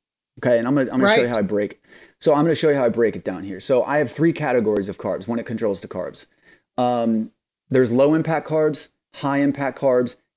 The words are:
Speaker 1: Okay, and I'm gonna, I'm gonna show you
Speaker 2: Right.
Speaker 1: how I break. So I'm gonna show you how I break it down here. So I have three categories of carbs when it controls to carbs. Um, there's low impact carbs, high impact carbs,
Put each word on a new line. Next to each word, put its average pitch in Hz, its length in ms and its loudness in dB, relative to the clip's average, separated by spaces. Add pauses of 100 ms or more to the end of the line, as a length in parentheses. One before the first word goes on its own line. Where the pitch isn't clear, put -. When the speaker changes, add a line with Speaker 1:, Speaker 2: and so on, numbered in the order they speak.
(400)
Speaker 1:
Okay, 123 180 2
and 117 100 0
I'm 135 80 0
gonna, 131 180 0
I'm 127 80 -2
gonna 202 120 6
show 226 80 4
you 120 60 0
Speaker 2:
Right. 120 60 -2
Speaker 1:
how 110 60 0
I 104 40 0
break. 101 380 -2 (400)
So 160 120 4
I'm 147 100 2
gonna 160 120 2
show 156 140 0
you 143 60 4
how 131 100 0
I 117 40 2
break 110 260 0
it 90 100 -12
down 92 180 -8
here. 95 160 -12
So 123 240 2
I 143 140 -2
have 143 140 0
three 165 220 2
categories 107 540 0
of 98 100 -10
carbs 92 300 -6
when 117 120 -4
it 110 60 -8
controls 110 360 -4
to - 60 -14
carbs. 78 400 -10 (500)
Um, 117 540 0 (380)
there's 127 220 2
low 139 220 4
impact 160 340 0
carbs, 151 420 -2 (260)
high 143 240 -2
impact 139 400 -2
carbs, 123 380 2 (200)